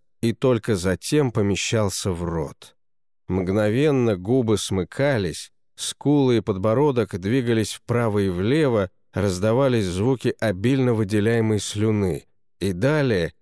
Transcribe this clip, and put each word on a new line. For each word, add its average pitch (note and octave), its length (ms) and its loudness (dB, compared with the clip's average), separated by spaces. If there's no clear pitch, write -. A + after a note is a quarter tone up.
и A#2 120 0
только A#2+ 440 0
затем F#2+ 560 0
помещался G2+ 800 -2
в E2+ 100 -6
рот. E2 540 -8
Мгновенно G#2+ 880 0
губы A2 420 0
смыкались, F#2+ 920 -2
скулы C#3 640 2
и A2 40 2
подбородок A2 800 0
двигались A2+ 560 0
вправо A#2 460 -2
и G2 80 2
влево, A2 640 0
раздавались A2 720 0
звуки A2 520 -2
обильно A#2 560 0
выделяемой A2 640 0
слюны, G#2 680 -2
и F#2+ 120 -2
далее, A2+ 680 0